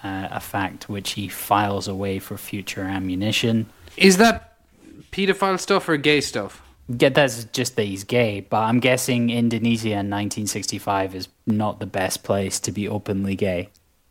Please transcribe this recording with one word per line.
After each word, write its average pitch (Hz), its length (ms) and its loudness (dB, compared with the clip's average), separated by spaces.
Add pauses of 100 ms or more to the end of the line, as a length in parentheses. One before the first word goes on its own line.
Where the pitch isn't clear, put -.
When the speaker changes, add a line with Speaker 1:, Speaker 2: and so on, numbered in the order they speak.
Speaker 1:
uh, 95 260 -6
a - 100 -8
fact - 500 -8
which 101 220 -6
he 101 140 -6
files 101 600 0
away 98 300 -4
for 101 180 -10
future - 460 -8
ammunition. 95 840 0 (320)
Speaker 2:
Is 185 220 8
that - 400 2 (540)
paedophile 190 460 0
stuff 190 300 0
or 165 80 2
gay 147 240 4
stuff? 104 400 -6 (280)
Speaker 1:
Yeah, 127 200 4
that's 127 360 2
just 117 320 -4
that 110 80 2
he's 98 200 -6
gay, 113 440 2
but 104 100 0
I'm 113 200 2
guessing 123 520 2
Indonesia 117 600 2
in 101 180 -2
nineteen 104 360 -4
sixty-five 98 720 -2
is 92 120 -10 (180)
not 107 340 0
the 104 60 -8
best 95 360 -4
place 98 380 0
to - 100 -6
be 98 160 -4
openly 98 480 -2
gay. 90 360 -2 (400)